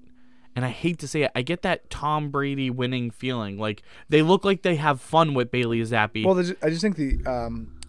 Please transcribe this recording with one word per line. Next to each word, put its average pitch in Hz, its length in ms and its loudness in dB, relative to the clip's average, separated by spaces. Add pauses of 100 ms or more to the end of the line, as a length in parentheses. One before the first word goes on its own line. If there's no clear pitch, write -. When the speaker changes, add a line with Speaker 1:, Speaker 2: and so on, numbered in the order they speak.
(580)
Speaker 1:
and 123 80 0
I 127 40 -2
hate 165 300 -2
to 147 80 -8
say 151 160 -2
it, - 120 0
I 127 60 0
get 151 220 -4
that - 260 -2
Tom 151 400 -2
Brady 139 400 -2
winning 123 420 -2
feeling. 113 460 -4
Like, 107 240 -2 (280)
they 151 120 6
look 180 240 4
like 196 160 2
they 180 140 2
have 147 260 0
fun 160 320 2
with 123 180 0
Bailey 117 320 0
Zappi. 110 420 0
Speaker 2:
Well, 190 100 6
the, 180 260 0
I 156 80 2
just 165 120 -2
think 208 160 0
the, 135 280 0
um, 117 480 -4 (160)